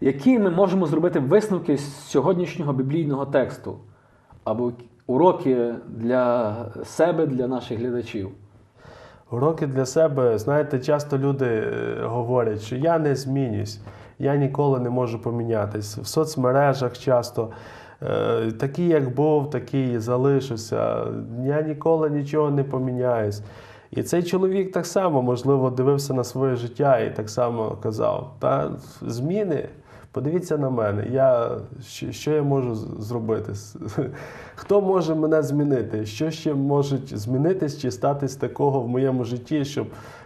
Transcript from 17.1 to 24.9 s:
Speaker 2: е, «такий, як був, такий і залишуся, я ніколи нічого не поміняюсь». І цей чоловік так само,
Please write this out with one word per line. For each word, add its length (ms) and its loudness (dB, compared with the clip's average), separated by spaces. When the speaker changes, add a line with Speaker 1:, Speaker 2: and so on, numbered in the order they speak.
Speaker 2:
е, 500 0
«такий, 360 -2
як 280 2
був, 340 2
такий 440 -2
і 40 0
залишуся, 1080 0
я 180 0
ніколи 480 2
нічого 420 0
не 120 2
поміняюсь». 800 0
І 120 -2
цей 200 2
чоловік 480 0
так 140 -2
само, 360 2